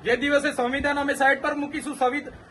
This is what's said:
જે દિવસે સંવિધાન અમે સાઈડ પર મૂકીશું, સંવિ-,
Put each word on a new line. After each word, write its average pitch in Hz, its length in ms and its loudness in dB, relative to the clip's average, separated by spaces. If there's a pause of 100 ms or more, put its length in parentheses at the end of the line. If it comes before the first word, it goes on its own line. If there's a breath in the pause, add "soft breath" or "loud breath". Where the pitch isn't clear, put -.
જે 233 120 2
દિવસે 285 360 2
સંવિધાન 277 460 -2
અમે 285 160 0
સાઈડ 269 280 4
પર 294 120 -2
મૂકીશું, 285 420 -6
સંવિ-, 277 360 0 (180)